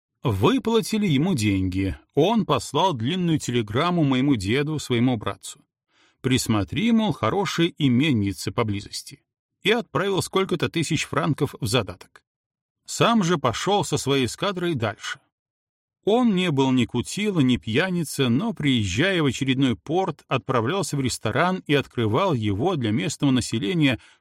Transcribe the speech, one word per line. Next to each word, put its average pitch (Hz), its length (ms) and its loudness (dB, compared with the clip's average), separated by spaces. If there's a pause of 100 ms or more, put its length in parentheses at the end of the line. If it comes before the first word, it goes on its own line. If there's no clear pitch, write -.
(220)
Выплатили 214 840 2
ему 160 260 2
деньги. 95 640 0 (180)
Он 190 300 2
послал 156 480 0
длинную 156 460 0
телеграмму 127 640 0
моему 135 320 2
деду, 139 420 -2
своему 123 380 0
братцу. - 480 -10 (560)
«Присмотри, 123 720 0
мол, 220 200 2
хорошие 170 680 0
именницы 120 720 0
поблизости». 107 720 -6 (400)
И 190 80 0
отправил 196 500 0
сколько-то 185 480 -2
тысяч - 360 -2
франков 147 540 -2
в 127 80 -4
задаток. 98 560 -4 (600)
Сам 208 400 2
же 170 140 2
пошёл 175 440 0
со 147 140 -2
своей 135 300 0
эскадрой 175 480 -4
дальше. - 460 -6 (880)
Он 226 280 4
не 180 160 0
был 135 180 2
ни 127 140 4
кутила, 180 560 -2
ни 127 160 4
пьяница, 147 720 -2
но, 185 240 0
приезжая 139 720 0
в - 20 2
очередной 131 480 0
порт, 170 540 -4
отправлялся 131 680 -2
в 135 40 -2
ресторан 135 640 -2
и 147 80 2
открывал 131 580 0
его 113 440 0
для 113 160 -2
местного 143 400 0
населения, 135 640 0 (220)